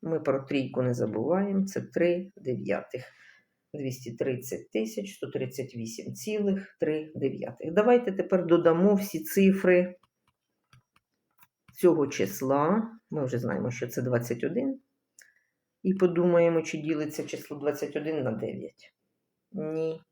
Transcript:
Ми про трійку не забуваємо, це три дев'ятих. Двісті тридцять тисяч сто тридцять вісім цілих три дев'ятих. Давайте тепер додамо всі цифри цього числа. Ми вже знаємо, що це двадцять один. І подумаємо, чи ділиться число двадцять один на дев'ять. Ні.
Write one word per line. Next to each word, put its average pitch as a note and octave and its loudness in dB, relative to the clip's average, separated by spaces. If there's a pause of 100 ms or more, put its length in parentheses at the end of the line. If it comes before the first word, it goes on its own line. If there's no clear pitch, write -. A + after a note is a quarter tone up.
Ми D#3+ -2
про C3+ 0
трійку C3 -2
не B2 2
забуваємо, D#3+ 0
це - -6
три F3 0
дев'ятих. - -6 (680)
Двісті B2+ -8
тридцять - -6
тисяч A3 -4
сто - -10
тридцять B2+ -6
вісім A2+ -10
цілих G3+ -2
три D#3 -2
дев'ятих. - -6
Давайте A#3+ 4
тепер F#3+ 0
додамо E3+ 6
всі F#3+ -2
цифри F#3 4 (1800)
цього E3 4
числа. D3 0 (180)
Ми D3+ -2
вже D3+ -2
знаємо, A#2+ -2
що B2 -6
це B2+ -6
двадцять A#2+ -2
один. C4 -2 (1000)
І F#3+ 2
подумаємо, E3+ 4
чи D#3+ -6
ділиться D3+ -4
число - -10
двадцять C#3+ -4
один D3+ -4
на B2 -2
дев'ять. - -8 (580)
Ні. D#3+ -6 (100)